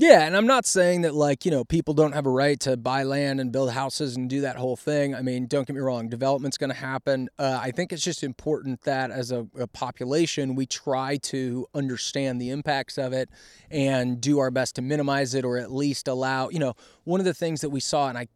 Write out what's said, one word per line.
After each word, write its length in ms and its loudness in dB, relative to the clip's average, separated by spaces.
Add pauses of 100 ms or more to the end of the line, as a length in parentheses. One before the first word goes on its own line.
Yeah, 260 10
and 100 0
I'm 120 4
not 180 4
saying 360 2
that, 120 2
like, 300 2
you 80 2
know, 100 2
people 320 0
don't 160 6
have 160 -2
a 40 2
right 360 4
to 100 2
buy 280 0
land 360 0
and 120 -4
build 180 0
houses 460 -4
and 120 -4
do 120 -2
that 160 -4
whole 180 -2
thing. 400 0
I 80 -8
mean, 240 -2
don't 220 0
get 80 -6
me 40 -6
wrong, 280 -2
development's 500 -2
gonna 160 -4
happen. 540 -4 (100)
Uh, 240 -2
I 80 -4
think 220 -4
it's 100 -6
just 220 -4
important 580 -4
that 300 -2
as 180 -6
a, 160 -4 (100)
a 120 -4
population, 880 -2
we 100 -2
try 520 -2
to 540 -4
understand 680 -2
the 100 -4
impacts 480 -4
of 140 -2
it 160 -2 (420)
and 500 0
do 200 4
our 100 2
best 260 0
to 60 -4
minimize 500 0
it 120 0
or 140 0
at 120 -6
least 380 -2
allow, 400 0
you 100 -4
know, 160 0 (300)
one 160 0
of 40 2
the 100 2
things 260 -4
that 100 -4
we 80 -2
saw, 300 0
and 100 -6
I 180 -8